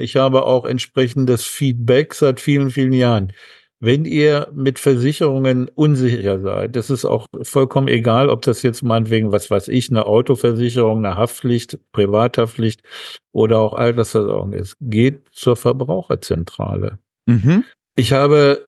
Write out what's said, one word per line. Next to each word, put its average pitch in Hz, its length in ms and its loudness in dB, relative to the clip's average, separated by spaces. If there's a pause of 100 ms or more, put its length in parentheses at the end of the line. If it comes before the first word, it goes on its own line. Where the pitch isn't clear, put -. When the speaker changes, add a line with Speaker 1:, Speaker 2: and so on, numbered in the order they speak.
Speaker 1:
ich 120 160 -6
habe 131 280 2
auch 120 200 0
entsprechendes 127 800 -2
Feedback 127 680 0
seit 135 260 0
vielen, 139 300 0
vielen 131 240 0
Jahren. 113 400 0 (460)
Wenn 135 260 0
ihr 151 480 0
mit 135 240 -2
Versicherungen 135 960 0
unsicher 120 640 2
seid, 98 340 -4
das 117 140 -4
ist 135 160 -2
auch - 220 -2 (160)
vollkommen 135 460 0
egal, 120 420 2
ob 113 120 -2
das 117 200 -2
jetzt 117 200 -2
meinetwegen, 113 480 0
was 101 200 -2
weiß 101 180 -2
ich, 123 220 -2
eine 110 160 0
Autoversicherung, 117 960 0
eine 95 120 -4
Haftpflicht, 120 600 -2 (140)
Privathaftpflicht 113 880 0 (500)
oder 110 280 2
auch 110 160 0
Altersversorgung 104 800 -2
ist, 95 260 -8
geht 127 400 0 (100)
zur - 240 0
Verbraucherzentrale. 101 1400 -4 (280)
Speaker 2:
Mhm. 120 380 2 (360)
Speaker 1:
Ich 120 120 0
habe 143 560 4